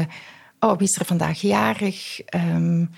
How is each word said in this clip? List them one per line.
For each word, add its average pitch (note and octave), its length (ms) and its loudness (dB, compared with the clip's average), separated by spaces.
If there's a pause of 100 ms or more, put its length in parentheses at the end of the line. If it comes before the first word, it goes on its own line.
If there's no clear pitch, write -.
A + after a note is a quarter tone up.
(600)
"Oh, G#3 180 2
wie G3 100 2
is - 80 0
er - 100 -4
vandaag D#3+ 360 0
jarig? G#3 800 0
Ehm, E3+ 680 0 (120)